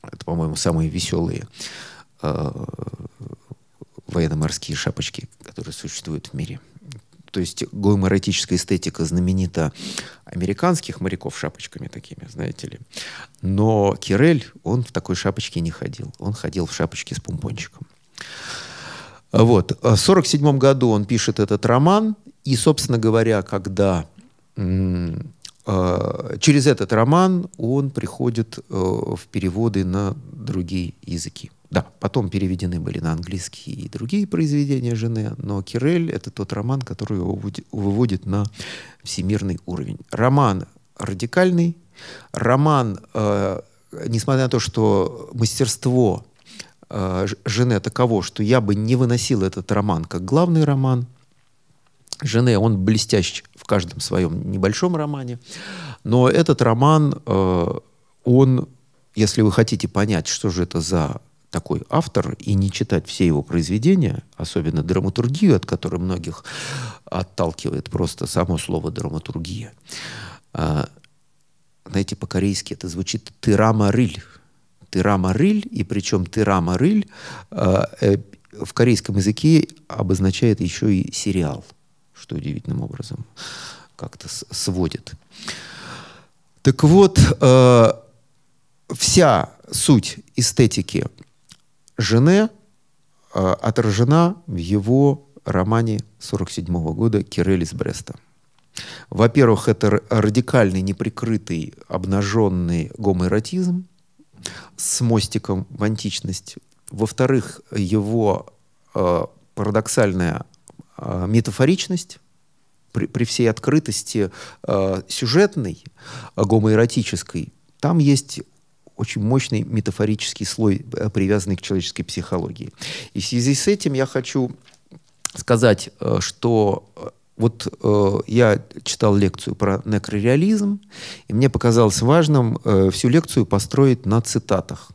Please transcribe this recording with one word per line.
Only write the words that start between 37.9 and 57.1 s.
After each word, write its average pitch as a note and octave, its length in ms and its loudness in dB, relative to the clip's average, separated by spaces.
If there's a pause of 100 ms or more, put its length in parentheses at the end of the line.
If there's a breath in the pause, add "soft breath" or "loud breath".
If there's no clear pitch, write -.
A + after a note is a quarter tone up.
на G2+ 180 -2 (580 loud breath)
всемирный F#2+ 600 -4
уровень. F2 340 -8 (120)
Роман A#2 560 2 (320)
радикальный, E3+ 800 0 (540 loud breath)
роман, C3 680 2 (140)
э, G2+ 460 0 (460)
несмотря C3 380 0
на B2 60 -2
то, A#2+ 100 0
что G2+ 720 0
мастерство, A#2+ 960 0 (640 loud breath)
э, F#2+ 360 -2
Ж-, G2 100 -6 (100)
Жене A2 340 2
таково, A2+ 420 0
что - 200 -6
я A#2+ 180 4
бы G#2 140 0
не A2 200 0
выносил A#2+ 480 0
этот F#2+ 300 -4
роман G2 320 0
как F#2 220 -8
главный D#3+ 380 2
роман, C3 420 0 (1120)
Жене, A#2 380 2
он G2+ 260 2
блестящ G#2+ 580 0 (120)
в - 100 -20
каждом F2+ 360 -2
своем F2+ 500 -2
небольшом G2+ 460 0
романе. C#3 420 -6 (640 loud breath)
Но B2+ 240 6
этот C3 340 4
роман, C#3 600 4